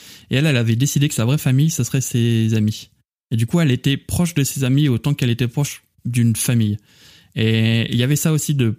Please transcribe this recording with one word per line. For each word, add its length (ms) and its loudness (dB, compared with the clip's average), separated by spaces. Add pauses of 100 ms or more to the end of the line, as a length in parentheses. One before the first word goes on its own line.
(300)
Et 60 -2
elle, 100 2
elle 120 2
avait 180 2
décidé 340 0
que 60 -10
sa 100 0
vraie 140 2
famille, 320 2
ce 120 -2
serait 180 -2
ses 520 0
amis. 360 -2 (420)
Et 60 -2
du 100 0
coup, 120 0
elle 120 2
était 260 0
proche 380 -4
de 80 2
ses 200 -4
amis 240 2
autant 280 0
qu'elle 160 0
était 160 0
proche 340 -4 (240)
d'une 300 2
famille. 420 0 (580)
Et 560 0
il 60 -2
y 60 0
avait 120 0
ça 160 0
aussi 220 -2
de, 260 0